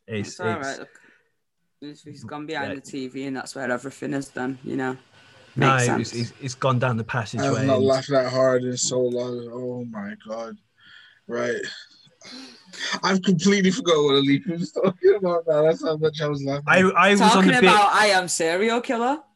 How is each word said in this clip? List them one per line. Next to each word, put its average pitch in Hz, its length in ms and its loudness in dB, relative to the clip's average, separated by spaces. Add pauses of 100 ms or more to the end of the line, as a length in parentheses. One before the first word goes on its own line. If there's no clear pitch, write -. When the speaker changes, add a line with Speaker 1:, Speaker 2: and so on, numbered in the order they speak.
Speaker 1:
It's, 104 220 -8
Speaker 2:
It's - 100 -18
all 180 80 -4 (100)
Speaker 1:
it's 139 100 -8
Speaker 2:
right. 135 120 -10
Look, - 100 -16 (880)
he's, 147 240 -18
he's 143 200 -18
gone 151 220 -12
behind 147 280 -6
Speaker 1:
Yeah. - 20 -10
Speaker 2:
the 135 60 -14
T 131 260 -10
V, 135 180 -10
and 135 120 -6
that's - 180 -12
where 131 160 -6
everything 135 420 -8
is 139 160 -6
then, 127 340 -8
you 110 120 -8
know. 131 220 -4 (580)
Speaker 1:
No, 135 200 4
Speaker 2:
Makes 120 120 2
Speaker 1:
it - 100 0
was, 113 120 -4
Speaker 2:
sense. 120 120 -8 (100)
Speaker 1:
it's, - 100 -20
it's 135 140 -10
gone 131 240 0
down 120 180 -2
the 113 60 -4
Speaker 3:
I've - 40 -14
Speaker 1:
passageway 131 580 -2
Speaker 3:
not 135 120 2
Speaker 1:
and 131 80 2
Speaker 3:
laughed 135 240 0
that 127 220 0
hard 127 320 2
in 123 140 -4
so 127 240 -2
long. 123 500 -4
Oh, 123 340 -8
my 107 300 -12 (120)
God! 226 300 -10 (720)
Right. 120 340 -4 (1400)
I've 190 180 2
completely 190 500 2
forgot 165 320 2
what 139 120 4
Alicia 139 360 2
was 170 200 -6
talking 185 440 2
about 175 320 0
now. 151 160 4
That's 160 200 2
how 160 140 -2
much 156 240 -2
I 147 60 -2
was 143 160 -4
laughing. 143 240 -4
Speaker 1:
I, 165 140 6
I 185 300 4
was 202 80 4
Speaker 2:
Talking 233 200 6
Speaker 1:
on 190 80 6
the - 60 6
bit 247 100 4
Speaker 2:
about 202 300 6
I 208 140 4
Am 185 200 2
Serial 190 540 0
Killer? 247 380 -2 (160)